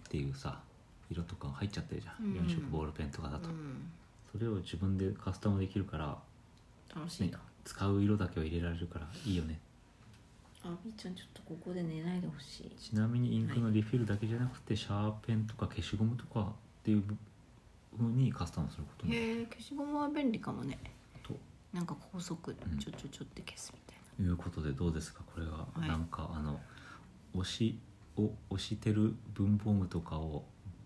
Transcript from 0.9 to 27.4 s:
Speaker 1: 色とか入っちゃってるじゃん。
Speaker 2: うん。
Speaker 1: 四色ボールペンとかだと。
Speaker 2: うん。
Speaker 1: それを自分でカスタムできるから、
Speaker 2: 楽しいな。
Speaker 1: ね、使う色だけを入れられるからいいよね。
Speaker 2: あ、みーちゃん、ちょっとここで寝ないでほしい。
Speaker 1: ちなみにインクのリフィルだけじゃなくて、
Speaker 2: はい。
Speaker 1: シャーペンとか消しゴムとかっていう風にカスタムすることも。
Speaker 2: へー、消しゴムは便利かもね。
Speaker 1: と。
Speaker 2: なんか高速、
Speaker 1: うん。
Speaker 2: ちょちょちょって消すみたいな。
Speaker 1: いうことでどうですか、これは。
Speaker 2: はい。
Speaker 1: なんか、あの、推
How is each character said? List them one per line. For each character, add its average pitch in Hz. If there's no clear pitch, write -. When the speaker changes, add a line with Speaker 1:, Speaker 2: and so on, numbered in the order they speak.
Speaker 1:
色 82
と 85
か -
入 69
っ 104
ち -
ゃ -
っ -
て -
る -
じ -
ゃ -
ん。 214
Speaker 2:
う -
ん。 190
Speaker 1:
四 -
色 165
ボ 78
ー 76
ル 76
ペ 80
ン 73
と 78
か 80
だ 71
と。 170
Speaker 2:
う 165
ん。 143
Speaker 1:
そ 104
れ 113
を 107
自 85
分 95
で 95
カ -
ス -
タ -
ム 98
で 95
き 101
る 95
か -
ら、 78
Speaker 2:
楽 165
し 101
い -
な。 -
Speaker 1:
ね、 -
使 -
う 101
色 104
だ 92
け -
を 80
入 82
れ 85
ら 85
れ 82
る 85
か 85
ら 80
い 101
い 90
よ 82
ね。 78
Speaker 2:
あ、 175
み 220
ー 214
ち -
ゃ -
ん、 180
ち -
ょ -
っ -
と -
こ 160
こ 180
で 180
寝 160
な 175
い 180
で 156
ほ 151
し -
い。 -
Speaker 1:
ち -
な 110
み 120
に 117
イ -
ン 113
ク 113
の 113
リ 107
フ 110
ィ -
ル 113
だ 101
け 107
じ 110
ゃ 120
な 123
く -
て、 -
Speaker 2:
は -
い。 -
Speaker 1:
シ -
ャ 104
ー 107
ペ 113
ン 110
と -
か 101
消 -
し -
ゴ 107
ム 113
と -
か -
っ 107
て 107
い 107
う 98
風 117
に 127
カ 85
ス 82
タ 87
ム 73
す -
る 78
こ -
と -
も。 233
Speaker 2:
へ -
ー、 226
消 -
し -
ゴ 285
ム 294
は 294
便 294
利 214
か 123
も 120
ね。 135
Speaker 1:
と。 -
Speaker 2:
な 175
ん 170
か 160
高 180
速、 -
Speaker 1:
う -
ん。 -
Speaker 2:
ち -
ょ 160
ち -
ょ -
ち -
ょ -
っ -
て -
消 -
す -
み -
た -
い -
な。 90
Speaker 1:
い -
う 85
こ 90
と 80
で 73
ど 85
う -
で 76
す -
か、 -
こ -
れ 82
は。 78
Speaker 2:
は 156
い。 -
Speaker 1:
な 80
ん 82
か、 -
あ 78
の、 73
推 92